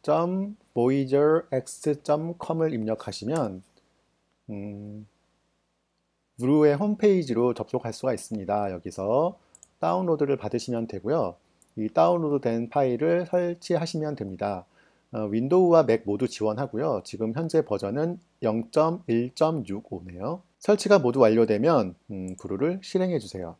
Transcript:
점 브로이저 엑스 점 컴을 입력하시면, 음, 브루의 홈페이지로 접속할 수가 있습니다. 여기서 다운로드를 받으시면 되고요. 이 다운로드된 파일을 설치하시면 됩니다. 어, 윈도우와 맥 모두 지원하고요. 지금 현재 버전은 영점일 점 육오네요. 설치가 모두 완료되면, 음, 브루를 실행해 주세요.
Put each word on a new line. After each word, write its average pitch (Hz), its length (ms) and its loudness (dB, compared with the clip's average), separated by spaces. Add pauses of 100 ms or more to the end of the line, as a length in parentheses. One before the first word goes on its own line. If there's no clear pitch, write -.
점 185 540 -2 (180)
브로이저 139 760 2
엑스 143 500 -4
점 160 360 -2
컴을 160 360 -2
입력하시면, 110 880 -4 (880)
음, 104 560 -12 (1300)
브루의 147 360 4
홈페이지로 160 800 2
접속할 117 380 -6
수가 131 200 -2
있습니다. 101 600 -4
여기서 104 680 -2 (400)
다운로드를 160 580 0
받으시면 117 520 -4
되고요. 104 480 -4 (400)
이 110 120 -2
다운로드된 147 800 0
파일을 143 580 0
설치하시면 165 920 -2
됩니다. 98 500 -6 (460)
어, 110 120 -4
윈도우와 156 600 4
맥 113 200 2
모두 104 240 0
지원하고요. 110 760 -4
지금 110 300 -6
현재 160 300 0
버전은 123 560 -4 (220)
영점일 120 920 0
점 156 320 0
육오네요. 95 720 -10 (200)
설치가 202 400 4
모두 123 180 2
완료되면, 110 800 4 (160)
음, 92 240 -8
브루를 135 460 -4
실행해 185 360 -2
주세요. 95 420 -12